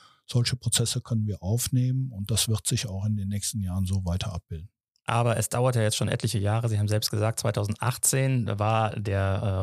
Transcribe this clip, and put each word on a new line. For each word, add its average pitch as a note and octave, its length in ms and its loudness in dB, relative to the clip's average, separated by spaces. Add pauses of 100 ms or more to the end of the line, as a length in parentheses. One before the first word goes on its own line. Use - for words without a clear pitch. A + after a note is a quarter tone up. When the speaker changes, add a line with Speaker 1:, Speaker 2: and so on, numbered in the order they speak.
(300)
Speaker 1:
Solche A#2+ 280 2
Prozesse A#2 420 0
können A2 260 -2
wir G#2 160 -4
aufnehmen B2+ 720 0
und G2+ 200 -6
das G#2+ 180 0
wird G#2+ 180 -2
sich B2 200 0
auch G2 180 -4
in G#2+ 100 2
den G2 140 -2
nächsten G#2 320 -4
Jahren F#2 240 0
so F#2+ 180 0
weiter F2+ 300 -2
abbilden. E2+ 360 -10 (380)
Speaker 2:
Aber A#2 300 2
es G#2+ 120 -2
dauert B2 260 2
ja A2+ 80 2
jetzt G#2+ 120 2
schon A2 140 0
etliche - 300 0
Jahre. G#2+ 280 0
Sie G#2+ 120 0
haben G#2 80 2
selbst G#2+ 240 0
gesagt, G#2+ 280 0
zweitausendachtzehn A2+ 1200 0
war A2 400 2
der, G2+ 200 0
äh, G2 280 2 (160)